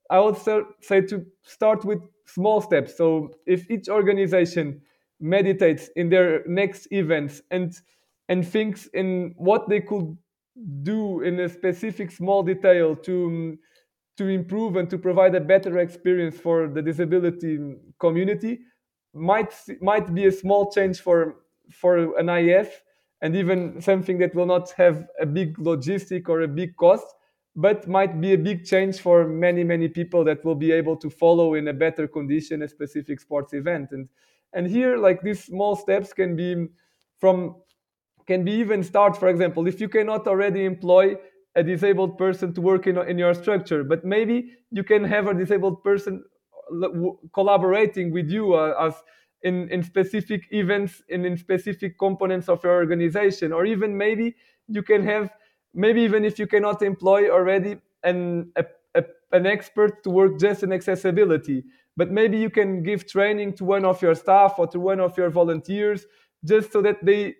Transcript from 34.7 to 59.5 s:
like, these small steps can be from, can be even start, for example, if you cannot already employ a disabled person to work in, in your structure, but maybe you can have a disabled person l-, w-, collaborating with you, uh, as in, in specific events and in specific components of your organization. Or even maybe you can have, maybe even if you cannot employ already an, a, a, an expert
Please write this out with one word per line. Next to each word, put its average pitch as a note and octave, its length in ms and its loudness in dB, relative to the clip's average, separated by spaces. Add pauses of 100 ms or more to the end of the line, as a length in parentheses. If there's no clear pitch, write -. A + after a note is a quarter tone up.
like, F#3 260 4
these G3+ 200 -6
small G3 320 -4
steps G3+ 380 -4
can F3+ 220 -2
be F3 320 -4 (500)
from, F#3 380 0 (720)
can F#3 160 0
be G3 80 -2
even G#3+ 320 0
start, G3+ 340 2
for F#3 100 2
example, E3+ 400 0
if F#3 140 -4
you G#3 80 -6
cannot G#3+ 380 -2
already G3 380 0
employ F#3 500 4 (400)
a F3 80 2
disabled F#3 560 0
person F#3 340 -2
to F3+ 80 -6
work F#3+ 240 2
in, F3+ 140 0
in F3 180 -4
your F3 160 2
structure, F3 500 -2
but E3 220 -2
maybe A3+ 460 -2 (180)
you G3 140 -6
can G#3 200 2
have G#3 220 0
a G3+ 80 -2
disabled F#3 500 -2
person G3+ 400 -2 (480)
l-, E3+ 100 -8
w-, F3 360 -4 (160)
collaborating G3 800 2
with D#3+ 180 -4
you, G3+ 240 0
uh, D#3 260 2
as D#3 140 0 (480)
in, F3+ 280 -4
in F3+ 140 -2
specific F#3+ 680 -2
events G3+ 580 -2
and F3+ 160 -4
in F3 120 -4
specific F#3 600 -6
components F#3 520 -2
of E3+ 140 -2
your F3+ 120 2
organization. E3+ 760 0
Or E3+ 140 0
even G#3 320 -2
maybe A3 380 -2 (320)
you G#3 160 -6
can G3+ 200 2
have, G#3 280 -2 (420)
maybe A3 280 2
even G#3+ 240 2
if G#3 140 -4
you G#3 80 -4
cannot G#3 340 0
employ G3 480 2
already F#3 480 2 (260)
an, F3 520 -2
a, E3+ 100 -2 (300)
a, E3 80 0 (280)
an F3+ 140 2
expert G#3 580 -2